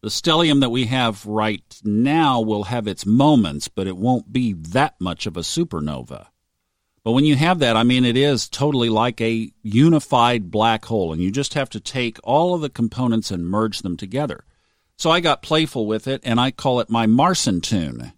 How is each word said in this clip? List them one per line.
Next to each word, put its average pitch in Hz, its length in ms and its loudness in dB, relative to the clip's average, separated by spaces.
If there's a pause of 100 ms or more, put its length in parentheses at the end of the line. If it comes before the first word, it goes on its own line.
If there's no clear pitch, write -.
The 107 80 -8
stellium 156 520 2
that 127 80 2
we 123 160 -2
have 117 400 -2
right 107 360 -2 (220)
now 127 560 2
will 107 260 -2
have 110 220 -4
its 98 180 -8
moments, 107 640 4
but 95 180 -6
it 92 120 -6
won't 107 340 -2
be 120 220 -2
that 90 480 -2
much 90 240 -6
of 85 100 -8
a 87 60 -6
supernova. 76 880 -6 (760)
But 113 80 -2
when 135 140 4
you 151 100 6
have 165 240 2
that, 120 160 2
I 113 80 4
mean, 127 220 4
it 120 100 0
is 135 320 0
totally 135 420 0
like 113 300 0
a 113 320 -2 (100)
unified 120 880 2
black 110 340 0
hole, 95 260 -2
and 80 100 -4
you 95 100 0
just 135 220 -4
have 135 180 -2
to 107 100 -10
take 120 420 -6
all 160 300 2
of 170 80 -2
the 143 80 -6
components 117 600 -2
and 87 160 -6
merge 104 360 -2
them 87 160 -6
together. 110 480 -8 (520)
So 165 120 -2
I 170 100 2
got 160 220 0
playful 156 440 -2
with 110 220 -4
it, 135 160 -6
and 117 160 0
I 127 120 0
call 127 280 -2
it - 100 -4
my 113 160 0
Marson 120 540 2
tune. 67 580 -6